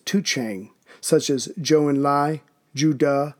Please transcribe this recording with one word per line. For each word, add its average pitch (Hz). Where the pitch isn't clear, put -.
to 202
Chiang, 104
such -
as 135
Zhou 147
Enlai, 143
Zhu 147
De, 143